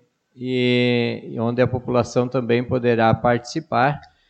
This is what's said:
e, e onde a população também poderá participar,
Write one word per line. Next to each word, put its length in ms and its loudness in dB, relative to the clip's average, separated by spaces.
e, 880 0
e 60 -8
onde 220 0
a 60 4
população 640 0
também 360 0
poderá 500 2
participar, 840 -2